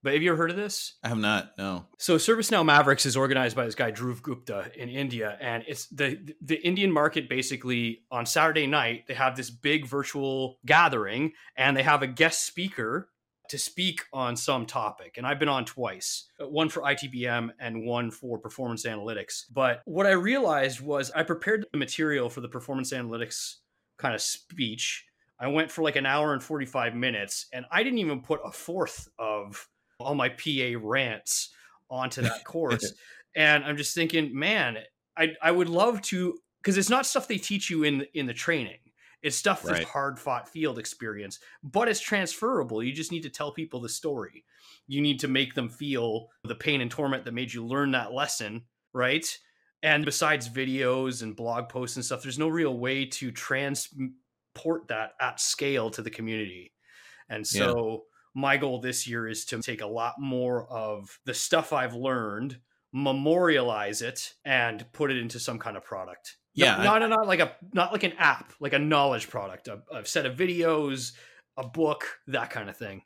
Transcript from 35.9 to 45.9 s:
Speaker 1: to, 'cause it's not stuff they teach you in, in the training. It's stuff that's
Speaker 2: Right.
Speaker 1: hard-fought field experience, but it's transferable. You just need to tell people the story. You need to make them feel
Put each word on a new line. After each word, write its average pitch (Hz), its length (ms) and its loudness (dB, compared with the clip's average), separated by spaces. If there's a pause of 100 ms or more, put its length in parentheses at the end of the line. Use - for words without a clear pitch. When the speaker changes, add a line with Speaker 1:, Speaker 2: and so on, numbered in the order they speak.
Speaker 1:
to, 180 360 -2 (240)
'cause 190 140 4
it's 190 120 2
not 254 160 4
stuff - 220 0
they 214 100 -2
teach 202 320 -4
you 160 140 2
in, 139 300 2
in 143 140 -2
the 117 60 -4
training. 131 440 -2 (460)
It's 147 120 0
stuff 190 260 2
that's 87 180 0
Speaker 2:
Right. 82 80 -2
Speaker 1:
hard-fought 135 600 -4
field 147 300 -2
experience, 104 600 -10 (240)
but 196 240 2
it's 214 120 2
transferable. 185 840 -2
You 127 100 -2
just 156 180 -6
need 165 120 -6
to 147 60 -8
tell 147 220 -6
people 160 300 -8
the 117 80 -8
story. 123 560 -6 (420)
You 139 140 -2
need 143 180 2
to 147 80 -2
make 131 260 2
them 120 160 -2
feel 120 600 -4 (140)